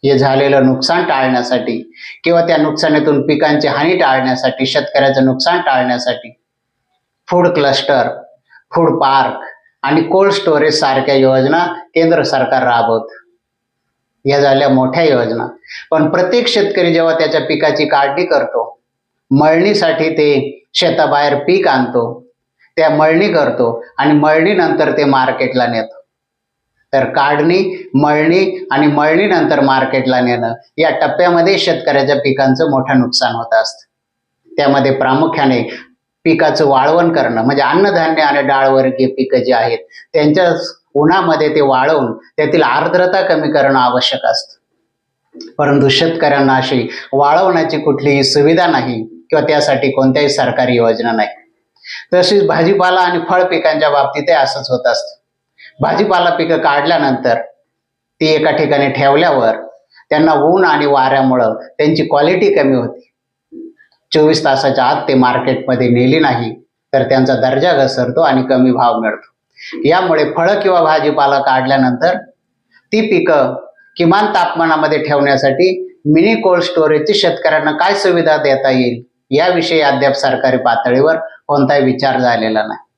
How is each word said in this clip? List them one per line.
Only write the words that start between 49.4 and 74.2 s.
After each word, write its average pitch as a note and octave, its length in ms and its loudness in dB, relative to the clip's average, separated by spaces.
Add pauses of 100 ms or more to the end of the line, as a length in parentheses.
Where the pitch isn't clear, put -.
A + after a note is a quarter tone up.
त्यासाठी C#3+ 440 0
कोणत्याही C3+ 380 0
सरकारी B2 480 -2
योजना A#2 360 0
नाही. G#2+ 160 -2 (840)
तशीच F#3 320 2
भाजीपाला F3+ 540 2
आणि F3 180 0 (120)
फळ F3+ 140 2
पिकांच्या D#3 460 0
बाबतीतही C#3+ 440 0
असंच C3+ 360 -2
होत B2+ 160 -2
असतं. - 340 -4 (600)
भाजीपाला F3 500 0
पिकं D#3+ 280 -2
काढल्यानंतर C#3+ 840 0 (800)
ती D#3+ 60 0
एका D#3 240 2
ठिकाणी D3 380 0
ठेवल्यावर C#3 680 2 (540)
त्यांना D#3 220 2
ऊन D#3+ 320 2
आणि D3 220 0
वाऱ्यामुळं C3 680 2 (240)
त्यांची D#3 260 0
क्वालिटी D#3 500 2
कमी C3+ 220 2
होते. - 340 -8 (1040)
चोवीस D#3 320 2
तासाच्या C3+ 400 0
आत D3 240 0
ते C#3 60 0
मार्केटमध्ये B2+ 720 0
नेली B2+ 300 2
नाही A#2+ 360 -2 (380)
तर C3+ 100 2
त्यांचा C3 320 0
दर्जा C3 380 0
घसरतो B2+ 480 -2
आणि C3+ 220 2
कमी B2+ 300 2
भाव A#2+ 280 0
मिळतो. G#2+ 320 -6 (520)
यामुळे D#3+ 400 2 (120)
फळं F#3+ 240 0
किंवा F#3 220 2
भाजीपाला D3 580 0
काढल्यानंतर C3 760 0 (760)
ती A3 80 0
पिकं E3+ 540 0 (420)
किमान F3 300 2